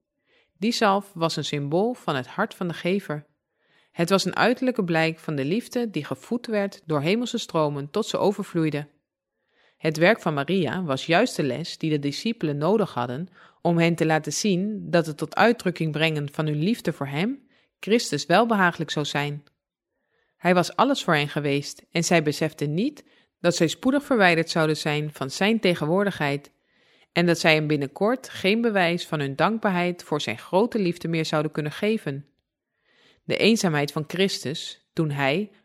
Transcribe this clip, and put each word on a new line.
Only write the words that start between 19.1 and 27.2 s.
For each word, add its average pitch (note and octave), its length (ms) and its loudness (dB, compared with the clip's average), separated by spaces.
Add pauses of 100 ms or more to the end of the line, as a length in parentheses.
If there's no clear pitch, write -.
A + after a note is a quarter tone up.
Hij F3+ 160 2
was F3 220 2
alles C4 280 2
voor E3+ 120 2
hen D3 120 2
geweest C#3+ 640 -4
en E3+ 120 0
zij E3 200 4
beseften D3+ 500 -2
niet A#3+ 300 -4 (360)
dat F3 160 2
zij E3 120 2
spoedig C4+ 360 0
verwijderd F3 460 4
zouden D#3 280 0
zijn D3+ 360 -4
van C3+ 160 -8
zijn G#3+ 300 0
tegenwoordigheid E3 920 0 (600)
en F3 140 2